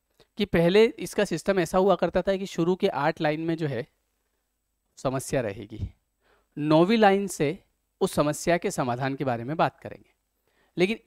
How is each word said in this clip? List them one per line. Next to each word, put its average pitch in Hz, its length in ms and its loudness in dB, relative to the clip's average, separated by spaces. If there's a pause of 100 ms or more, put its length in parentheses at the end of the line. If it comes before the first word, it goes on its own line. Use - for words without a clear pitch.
(380)
कि 196 80 -2
पहले 185 400 4
इसका - 400 -2
सिस्टम 185 340 -2
ऐसा 170 180 0
हुआ 190 180 4
करता 175 260 -2
था 196 160 -2
कि 196 80 -6
शुरू 175 300 0
के 196 120 -2
आठ 156 340 -2
लाइन 156 200 0
में 165 160 -4
जो 160 100 -4
है 135 200 -6 (1080)
समस्या 135 440 -4
रहेगी, 104 520 -8 (640)
नौवीं 156 400 4
लाइन 196 300 4
से 160 360 -4 (380)
उस 190 120 0
समस्या 156 440 0
के 180 140 -4
समाधान 135 440 -2
के 147 80 -6
बारे 120 200 -2
में 147 140 -6
बात 160 220 0
करेंगे। - 340 -18 (640)
लेकिन 190 300 0